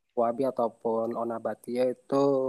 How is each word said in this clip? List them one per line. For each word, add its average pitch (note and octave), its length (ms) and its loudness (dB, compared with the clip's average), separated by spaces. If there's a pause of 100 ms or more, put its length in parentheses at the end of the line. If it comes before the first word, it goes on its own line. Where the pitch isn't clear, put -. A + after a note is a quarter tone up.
(140)
Wabi A#2+ 320 0
ataupun A#2 680 -2
Onabatia A#2 760 -4
itu C#3 320 0 (260)